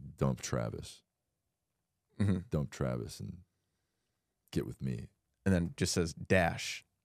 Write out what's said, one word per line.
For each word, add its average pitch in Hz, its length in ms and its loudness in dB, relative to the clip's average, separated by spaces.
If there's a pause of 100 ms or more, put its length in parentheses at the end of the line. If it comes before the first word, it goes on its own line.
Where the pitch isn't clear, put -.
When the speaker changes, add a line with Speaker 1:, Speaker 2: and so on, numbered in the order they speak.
(180)
Speaker 1:
"Dump 67 240 2
Travis. - 600 -4 (1160)
Speaker 2:
Mm-hmm. 101 180 4 (120)
Speaker 1:
Dump 73 220 0
Travis 62 480 -4
and - 180 -8 (1120)
get - 140 0
with 62 160 -10
me." 64 260 -4 (380)
Speaker 2:
And 95 80 6
then 87 240 2
just - 160 2
says 82 200 2
dash - 720 2 (200)